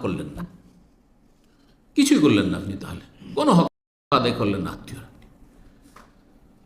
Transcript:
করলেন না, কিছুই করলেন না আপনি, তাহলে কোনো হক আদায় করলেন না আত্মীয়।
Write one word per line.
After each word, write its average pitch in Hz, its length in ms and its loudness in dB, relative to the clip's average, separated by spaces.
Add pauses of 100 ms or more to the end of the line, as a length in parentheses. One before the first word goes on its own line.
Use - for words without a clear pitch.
করলেন 85 240 -4 (100)
না, 175 100 -10 (1500)
কিছুই 269 220 4
করলেন 107 280 4
না 85 120 -4
আপনি, 98 180 -8
তাহলে - 240 -12 (340)
কোনো 294 180 2
হক 170 160 6 (420)
আদায় 120 280 2
করলেন 101 220 -2
না 82 100 -6
আত্মীয়। - 320 -16 (1600)